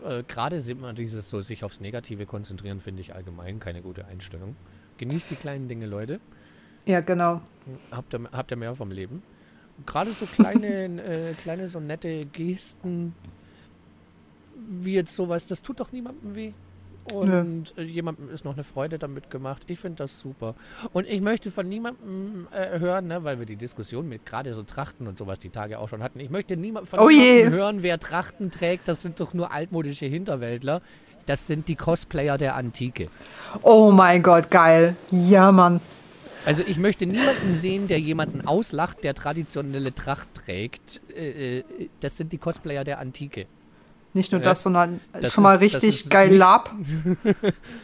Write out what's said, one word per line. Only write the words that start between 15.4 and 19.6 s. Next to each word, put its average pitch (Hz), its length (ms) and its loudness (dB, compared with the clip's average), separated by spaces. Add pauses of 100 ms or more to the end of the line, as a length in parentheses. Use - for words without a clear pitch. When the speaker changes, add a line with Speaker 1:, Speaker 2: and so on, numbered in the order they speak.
Speaker 1:
das 180 140 -10
tut 269 180 -12
doch 247 100 -12
niemandem 247 460 -16
weh. 220 160 -14 (580)
Und, 175 680 -2
Speaker 2:
Nö. 175 60 -12
Speaker 1:
äh, - 20 -10
jemandem 165 460 -10
ist 156 140 -16
noch 143 100 -10
eine 147 100 -10
Freude 156 340 -8
damit 139 320 -12
gemacht. 135 360 -12